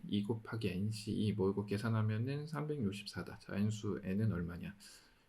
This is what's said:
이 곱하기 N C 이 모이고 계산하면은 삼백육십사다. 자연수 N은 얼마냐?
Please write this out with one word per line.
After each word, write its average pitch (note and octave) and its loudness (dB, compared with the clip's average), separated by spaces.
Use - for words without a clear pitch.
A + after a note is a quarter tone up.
이 G2+ 2
곱하기 A2 -2
N F#2+ 0
C G#2+ -4
이 G2+ 2
모이고 G2 2
계산하면은 A2+ 2
삼백육십사다. C#3+ -2
자연수 G#2 0
N은 G2 2
얼마냐? F2 -2